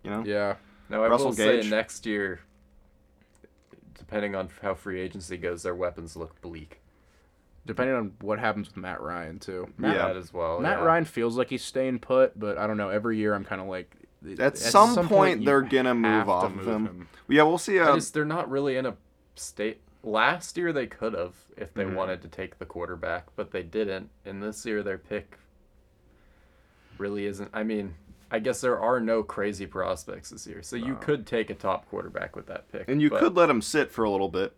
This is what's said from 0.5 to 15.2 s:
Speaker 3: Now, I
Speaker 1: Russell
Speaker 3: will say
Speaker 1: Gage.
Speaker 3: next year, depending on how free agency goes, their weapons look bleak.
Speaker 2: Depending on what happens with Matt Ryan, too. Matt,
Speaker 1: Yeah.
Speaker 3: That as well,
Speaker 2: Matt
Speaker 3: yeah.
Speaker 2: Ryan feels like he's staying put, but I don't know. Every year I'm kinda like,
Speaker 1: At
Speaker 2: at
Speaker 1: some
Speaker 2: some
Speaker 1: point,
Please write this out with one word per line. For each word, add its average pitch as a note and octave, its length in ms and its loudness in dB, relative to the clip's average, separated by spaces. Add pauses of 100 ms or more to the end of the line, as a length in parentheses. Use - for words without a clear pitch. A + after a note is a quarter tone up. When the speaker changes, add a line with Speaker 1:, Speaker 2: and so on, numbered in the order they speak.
Speaker 3:
Now, A2 140 0
I A2 40 4
Speaker 1:
Russell B2 200 4
Speaker 3:
will B2 60 0
say A2 280 4
Speaker 1:
Gage. G#2+ 100 -2
Speaker 3:
next - 340 -4
year, G2+ 360 -2 (1600)
depending G#2 380 -4
on F#2+ 140 -4 (120)
how G2+ 120 -2
free F#2 280 -6
agency F#2 360 -8
goes, F2 260 -6
their F2+ 120 -4
weapons F2 400 -6
look E2 260 -12
bleak. D#2+ 400 -14 (840)
Speaker 2:
Depending B2+ 300 0
on G#2+ 260 -4
what G#2+ 180 -2
happens G#2 280 -2
with - 100 -20
Matt F2+ 240 -10
Ryan, E2 380 -8
too. F2+ 380 -8
Matt, - 180 0
Speaker 1:
Yeah. F2+ 120 2
Speaker 3:
That F#2 100 -4
as F2 160 -14
well, E2+ 260 -2
Speaker 2:
Matt F3 200 0
Speaker 3:
yeah. - 60 0
Speaker 2:
Ryan E3 200 4
feels A#2 320 -2
like B2+ 120 0
he's B2+ 140 -6
staying C3 360 -2
put, C3 380 4
but G#2 200 -4
I F#2+ 100 -2
don't G#2+ 100 -2
know. G2+ 120 -2
Every G#2+ 280 0
year G#2 160 2
I'm G2 120 -4
kinda F#2+ 180 -8
like, F#2 320 -8 (380)
Speaker 1:
At - 60 -12
Speaker 2:
at C#3 180 2
Speaker 1:
some G#3+ 360 8
Speaker 2:
some F3 140 2
Speaker 1:
point, F#3+ 300 8